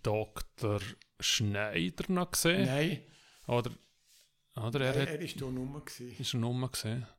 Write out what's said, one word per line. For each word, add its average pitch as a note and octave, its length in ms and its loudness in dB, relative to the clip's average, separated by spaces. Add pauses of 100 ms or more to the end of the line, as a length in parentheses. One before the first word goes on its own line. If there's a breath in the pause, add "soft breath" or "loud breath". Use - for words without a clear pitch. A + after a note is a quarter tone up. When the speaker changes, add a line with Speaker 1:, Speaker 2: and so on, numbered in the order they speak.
Speaker 1:
Doktor G#2+ 800 0 (400)
Schneider G#2+ 880 0
noch F3+ 220 0
gesehen? E3+ 340 4
Speaker 2:
Nein. C#3+ 360 2 (440 loud breath)
Speaker 1:
Oder, A#2+ 240 2 (840 soft breath)
oder A#2 240 0
er C3 120 2
Speaker 2:
Nein, C#3 100 4
Speaker 1:
hat C#3 80 0
Speaker 2:
er D3+ 100 -4
ist - 200 -8
da C3+ 60 -4
nur C3 380 -6
gewesen. B2 360 -14
Speaker 1:
Ist B2+ 140 -4
er A#2+ 60 2
nur B2 300 0
gewesen? A2+ 360 -4 (120)